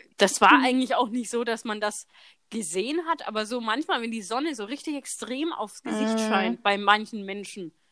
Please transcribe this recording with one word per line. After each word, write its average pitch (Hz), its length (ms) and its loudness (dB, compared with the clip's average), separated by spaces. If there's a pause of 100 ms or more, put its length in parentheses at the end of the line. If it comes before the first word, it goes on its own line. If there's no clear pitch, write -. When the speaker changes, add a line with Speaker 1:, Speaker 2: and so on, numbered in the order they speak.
(180)
Speaker 1:
das 190 240 4
war 196 80 10
Speaker 2:
Hm. 262 140 8
Speaker 1:
eigentlich 254 300 2
auch 247 140 2
nicht 233 220 -4
so, 240 140 0
dass 226 200 -2
man 214 160 -4
das 208 260 -4 (440)
gesehen 220 560 -2
hat, 330 200 -4
aber 214 200 -4
so 240 160 -4
manchmal, 240 400 0
wenn 226 80 -4
die 220 120 -6
Sonne 262 320 -2
so 208 100 -8
richtig 285 320 -6
extrem 269 560 -6
aufs - 300 -8
Gesicht 220 360 0
Speaker 2:
Mhm. 220 100 0
Speaker 1:
scheint 220 340 0
bei 202 160 2
manchen 208 460 2
Menschen, 196 480 -10 (200)